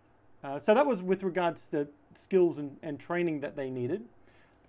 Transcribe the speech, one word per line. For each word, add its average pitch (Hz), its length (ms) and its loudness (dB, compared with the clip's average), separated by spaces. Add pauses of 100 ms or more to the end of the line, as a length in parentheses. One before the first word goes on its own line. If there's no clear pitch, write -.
(440)
Uh, 143 160 -8
so 214 140 4
that 277 120 6
was 220 180 0
with 190 180 0
regards 175 440 -2
to - 60 -20
the 147 160 0 (280)
skills 175 420 2
and, 147 260 -10
and 147 160 -8
training 170 420 -2
that 143 140 -8
they 139 140 -6
needed. 131 340 -4 (640)